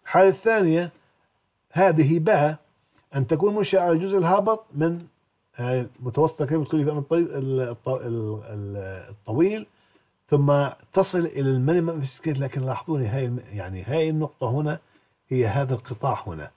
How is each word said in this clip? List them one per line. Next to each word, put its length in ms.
الحالة 260
الثانية 640
هذه 480
باء، 380
أن 120
تكون 280
منشأة 240
على 120
الجزء 260
الهابط 480
من، 220
آه، 280
متوسط 420
التكاليف 220
الكلية 200
في 60
الأمد 120
الطويل، 300
ال-، 440
الط-، 260
ال-، 420
ال-، 680
الطويل، 560
ثم 380
تصل 260
إلى 300
المينيمم 540
سكيل. 380
لكن 200
لاحظوني 460
هاي 180
الم-، 260
يعني 320
هاي 260
النقطة 420
هنا 280
هي 180
هذا 260
القطاع 540
هنا، 300